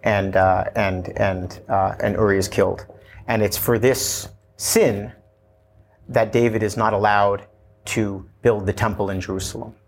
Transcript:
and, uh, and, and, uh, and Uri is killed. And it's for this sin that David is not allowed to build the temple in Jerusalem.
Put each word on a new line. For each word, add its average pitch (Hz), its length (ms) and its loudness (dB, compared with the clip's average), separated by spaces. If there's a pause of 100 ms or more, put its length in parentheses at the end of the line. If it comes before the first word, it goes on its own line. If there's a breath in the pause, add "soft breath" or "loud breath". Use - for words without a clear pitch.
and, 98 320 2
uh, 95 280 4 (120)
and, 95 400 -2
and, 92 520 -2
uh, 98 320 0
and 107 160 0
Uri 98 220 2
is 95 100 -2
killed. 95 380 -2 (420 loud breath)
And 113 140 0
it's 101 140 0
for 117 220 0
this - 500 0 (280)
sin 117 560 0 (960 soft breath)
that 113 240 0
David 117 300 2
is 107 140 -2
not 110 160 2
allowed 101 540 2 (400)
to 101 420 -4 (140)
build 104 240 2
the 101 60 0
temple 101 380 -2
in 95 100 -4
Jerusalem. - 540 -8 (140)